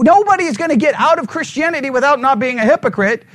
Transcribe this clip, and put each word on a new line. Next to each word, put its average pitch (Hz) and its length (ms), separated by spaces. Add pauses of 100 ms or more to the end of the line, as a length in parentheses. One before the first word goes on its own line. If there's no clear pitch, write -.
nobody 381 400
is 277 140
gonna 320 180
get 254 200
out 302 220
of 311 100
Christianity 311 600
without 262 300
not 262 180
being 247 220
a 220 60
hypocrite. 226 580 (120)